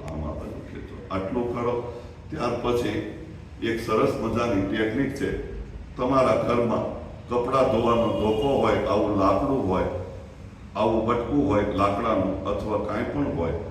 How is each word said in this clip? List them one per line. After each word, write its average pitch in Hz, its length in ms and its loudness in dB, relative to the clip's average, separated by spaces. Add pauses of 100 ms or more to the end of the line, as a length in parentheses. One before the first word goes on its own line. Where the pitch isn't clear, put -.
આમ 78 200 -6
આ 71 120 -6
બાજુ - 200 -10 (100)
ખેંચો. - 260 -12 (160)
આટલું 120 420 -2
કરો. - 200 -2 (560)
ત્યાર 117 240 -2 (100)
પછી 110 360 0 (720)
એક 110 160 0
સરસ 110 360 4
મજાની 110 460 0
ટેકનિક 110 520 0
છે. - 100 -2 (680)
તમારા 131 500 4
ઘરમાં 117 380 2 (440)
કપડાં 123 420 4
ધોવાનો 113 360 4 (120)
ધોકો 110 300 4 (120)
હોય, 107 180 4 (120)
આવું 104 300 4
લાકડું 95 480 4
હોય, 90 200 2 (840)
આવું 110 320 2
બટકું 143 400 2
હોય 101 180 4 (140)
લાકડાનું 101 720 2
અથવા 104 360 -2
કાંઈ 104 260 -2
પણ 143 240 0
હોય, 123 200 0 (140)